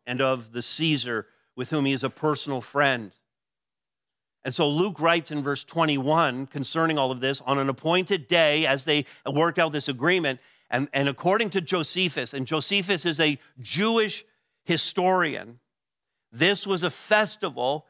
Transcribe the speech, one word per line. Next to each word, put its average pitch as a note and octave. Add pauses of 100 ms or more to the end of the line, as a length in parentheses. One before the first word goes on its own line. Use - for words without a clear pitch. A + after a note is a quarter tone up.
and B2
of C3
the A#2
Caesar, B2 (280)
with B2
whom D3
he C#3
is C3
a C3
personal C#3+
friend. B2 (1300)
And C3
so D3+
Luke E3
writes E3
in D3
verse C#3
twenty-one D3
concerning D#3+
all C3
of B2
this, C3+
"On C#3
an C3+
appointed E3+
day D#3
as C3+
they D3 (200)
worked D3+
out E3
this D3
agreement, C#3+ (280)
and, C3
and C#3
according F#3
to F#3+
Josephus," E3
and C3+
Josephus F3
is D#3+
a D3+ (220)
Jewish G#3+ (400)
historian, D#3+ (720)
"this F3
was F#3
a F3
festival D3+